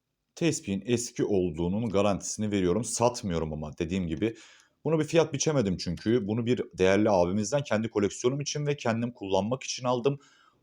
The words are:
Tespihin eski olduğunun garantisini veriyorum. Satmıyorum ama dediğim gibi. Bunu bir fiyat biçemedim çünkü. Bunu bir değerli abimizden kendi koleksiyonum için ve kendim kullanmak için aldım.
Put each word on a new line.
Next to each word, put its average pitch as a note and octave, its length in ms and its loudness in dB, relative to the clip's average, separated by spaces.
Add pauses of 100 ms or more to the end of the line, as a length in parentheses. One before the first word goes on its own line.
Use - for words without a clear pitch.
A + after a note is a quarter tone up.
(340)
Tespihin G2+ 520 0
eski A#2+ 380 0
olduğunun F2+ 640 0
garantisini G2+ 600 0
veriyorum. G2 340 2
Satmıyorum F2 680 0
ama D2+ 260 -10
dediğim F2 280 -2
gibi. G2+ 300 -2 (480)
Bunu D#3 160 0
bir D3 40 0
fiyat D#3 280 2
biçemedim C3+ 440 0
çünkü. F#2+ 520 -2
Bunu A2+ 180 -2
bir A#2 160 2 (160)
değerli G2 320 6
abimizden G2+ 540 2
kendi A2 260 -2
koleksiyonum A#2+ 500 0
için D3 260 -6
ve D3 100 -2
kendim A#2+ 360 -2
kullanmak G2+ 500 -2
için - 220 -10
aldım. B2+ 360 0 (420)